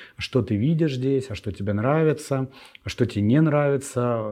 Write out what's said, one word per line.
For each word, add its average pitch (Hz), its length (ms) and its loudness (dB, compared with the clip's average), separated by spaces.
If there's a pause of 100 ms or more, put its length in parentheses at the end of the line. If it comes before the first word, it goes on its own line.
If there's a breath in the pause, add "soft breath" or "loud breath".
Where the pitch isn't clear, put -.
(180 loud breath)
"А - 40 -10
что - 200 0
ты 107 140 0
видишь 151 400 2
здесь? 131 340 -2
А 107 60 -8
что - 160 -8
тебе 98 220 -4
нравится? 139 720 0 (360 loud breath)
А - 60 -10
что - 160 0
тебе 101 160 -2
не 117 200 4
нравится? 143 600 0 (300)